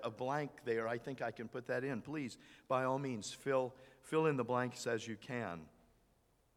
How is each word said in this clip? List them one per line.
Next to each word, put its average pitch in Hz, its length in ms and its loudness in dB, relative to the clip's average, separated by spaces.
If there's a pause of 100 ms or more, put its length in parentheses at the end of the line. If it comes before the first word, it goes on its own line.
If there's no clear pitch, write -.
a 117 40 0
blank 131 420 -2 (140)
there, 113 240 2
I 120 80 0
think 135 240 -6
I 117 100 -2
can 113 160 -8
put 123 200 -8
that 127 180 0
in," 131 160 -2
please, 143 360 -6 (300)
by 127 160 4
all 131 160 2
means, 127 320 -4
fill, 131 420 2 (280)
fill 160 240 4
in 147 100 6
the 127 80 2
blanks 123 440 2
as 117 200 0
you 113 80 -4
can. 101 460 -6 (960)